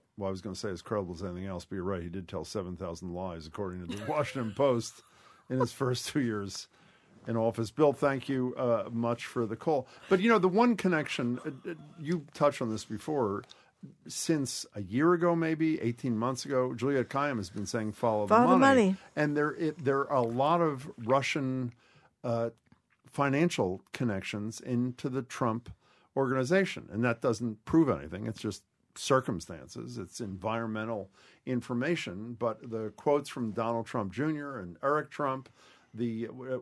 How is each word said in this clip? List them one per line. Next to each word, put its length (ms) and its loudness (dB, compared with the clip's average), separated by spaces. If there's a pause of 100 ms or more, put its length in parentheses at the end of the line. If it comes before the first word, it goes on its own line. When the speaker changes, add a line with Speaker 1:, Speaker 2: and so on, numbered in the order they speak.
(160)
Speaker 1:
well, 100 -4
I 60 -2
was 80 -8
gonna 160 -10
say 140 -6
as 120 -8
credible 320 -4
as 80 -12
anything 240 -8
else, 180 -8
but 120 -10
you're 80 -4
right, 180 -2
he 60 -8
did 180 -8
tell 180 -6
seven 320 -6
thousand 360 -8
lies, 340 -8
according 400 -8
to 100 -8
the 80 -10
<laughs> 60 -10
Washington 460 -2
Post, 460 2 (480)
in 100 0
his 120 0
first 360 -2
two 120 0
years 480 -4 (600)
in 80 0
office. 340 0
Bill, 220 6
thank 380 0
you, 260 0
uh, 340 2
much 360 -2
for 180 -2
the 120 -4
call. 300 0 (220)
But, 120 4
you 100 4
know, 80 8
the 100 6
one 260 4
connection, 680 0
uh, 260 -10
uh, 40 -8 (260)
you 320 -2
touched 300 2
on 80 0
this 160 -4
before, 580 -2 (640)
since 560 -2 (100)
a 80 -8
year 300 4
ago, 240 4
maybe, 460 0
eighteen 340 0
months 300 -2
ago, 280 2
Juliette 360 0
Kayyem 260 0
has 140 -6
been 160 -6
saying, 260 -4
"Follow 320 0
the 100 -4
Speaker 2:
Follow 180 8
the 40 8
Speaker 1:
money." 300 8
Speaker 2:
money. 100 2 (200)
Speaker 1:
And 200 2
there, 160 2
it, 320 -2
there 260 2
are 60 2
a 60 4
lot 400 4
of 280 0 (140)
Russian, 680 2 (500)
uh, 240 0 (640)
financial 720 2 (100)
connections 680 -4
into 480 -2
the 100 -4
Trump 480 -2 (480)
organization. 760 2
And 140 0
that 160 2
doesn't 460 0
prove 240 6
anything. 360 -4
It's 140 -6
just 220 -6 (340)
circumstances. 1040 -2
It's 220 -10
environmental 880 -4 (360)
information. 920 -4
But 320 -4
the 260 -6
quotes 320 2
from 240 -4
Donald 340 -2
Trump 260 -4
Junior 460 -4
and 240 -10
Eric 280 0
Trump, 380 -4 (440)
the, 360 -4
uh, 340 -6